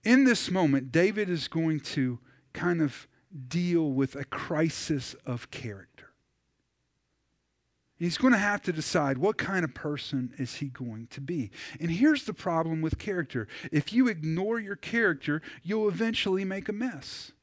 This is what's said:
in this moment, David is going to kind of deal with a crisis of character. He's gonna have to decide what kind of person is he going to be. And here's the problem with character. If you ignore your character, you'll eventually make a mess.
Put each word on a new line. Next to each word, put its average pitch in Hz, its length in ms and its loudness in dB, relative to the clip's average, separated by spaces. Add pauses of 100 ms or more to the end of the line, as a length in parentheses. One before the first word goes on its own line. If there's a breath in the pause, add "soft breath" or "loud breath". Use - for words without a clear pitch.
in 262 220 8
this 240 260 4
moment, 139 400 2
David 196 380 4
is 165 180 -2
going 160 320 0
to 127 400 -2 (340 soft breath)
kind 175 280 0
of - 260 -2 (400)
deal 170 440 2
with 135 240 0
a 139 100 -6
crisis - 920 -2 (100)
of 120 260 -6
character. 101 380 -10 (2000)
He's 170 220 -2
gonna 254 200 6
have 202 260 0
to - 100 -2
decide 151 440 0
what 190 200 2
kind 185 260 0
of 147 100 -4
person 139 640 -4
is 123 180 -4
he 143 120 -6
going 120 440 -10
to 139 100 -12
be. 135 300 -4 (280 loud breath)
And 165 100 -2
here's 269 360 4
the 214 80 -6
problem 165 480 -2
with 160 160 0
character. 160 500 -4 (240 loud breath)
If 156 220 0
you 247 160 6
ignore 180 500 -2
your 202 160 -8
character, 160 680 0 (200 loud breath)
you'll 214 260 0
eventually 196 560 0
make 190 240 -4
a 214 60 -4
mess. 208 580 -8 (120)